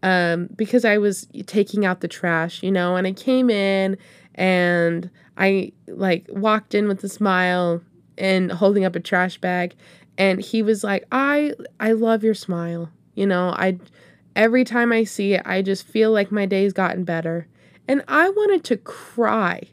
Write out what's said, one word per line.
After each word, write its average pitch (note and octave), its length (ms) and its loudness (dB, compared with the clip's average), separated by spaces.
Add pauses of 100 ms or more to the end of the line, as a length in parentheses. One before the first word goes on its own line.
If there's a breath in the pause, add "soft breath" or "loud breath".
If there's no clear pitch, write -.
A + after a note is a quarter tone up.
um, F3 540 0
because A#3+ 300 0
I G#3+ 120 4
was G3+ 300 -2 (180)
taking G3+ 400 0
out F#3 140 0
the - 80 -6
trash, E3+ 560 -4
you F#3 80 -2
know, F3+ 240 0
and F#3 100 0
I F#3+ 60 -2
came B3+ 380 2
in G3 480 2 (380 loud breath)
and F3 760 2 (280 soft breath)
I, G3 360 0 (140)
like, F#3 420 -2
walked G#3+ 440 -2
in G#3 140 2
with G3 160 -4
a G3 60 -8
smile F3+ 720 0 (360)
and F#3+ 320 0
holding G3 360 2
up F3 100 -2
a F3 60 -6
trash F3+ 380 -2
bag. F3+ 360 -2 (420 loud breath)
And F#3+ 220 2
he - 220 -2
was G#3+ 240 0
like, G3+ 260 -2
"I, C#4+ 420 0 (280)
I A3 100 0
love A3+ 320 2
your A3 120 2
smile. E3+ 560 -6 (240)
You G3 100 -2
know, F3+ 320 0
I, F#3 200 -2 (600 soft breath)
every A3+ 260 4
time A#3 300 0
I A3+ 100 2
see G3+ 300 -2
it, - 100 0
I F#3+ 180 -2
just F#3+ 240 -4
feel A3 260 2
like G3+ 200 2
my G3+ 140 0
day's G3 260 0
gotten F3+ 320 -2
better." E3 440 -4 (380 soft breath)
And C#4 220 0
I D#4+ 220 4
wanted G4+ 360 2
to A3+ 120 0
cry - 960 -2